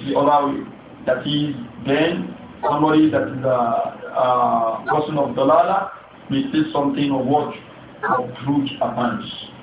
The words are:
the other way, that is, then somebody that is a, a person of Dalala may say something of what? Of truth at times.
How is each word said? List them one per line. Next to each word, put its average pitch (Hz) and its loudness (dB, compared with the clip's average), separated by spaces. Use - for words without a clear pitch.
the 139 0
other 143 4
way, - -6
that 131 0
is, 147 -2
then 160 0
somebody 156 4
that 139 2
is 131 -6
a, 131 2
a 120 0
person 151 0
of 139 0
Dalala 170 2
may 139 0
say 156 2
something 139 0
of 127 0
what? - 2
Of 127 0
truth 143 0
at 117 -2
times. 120 -2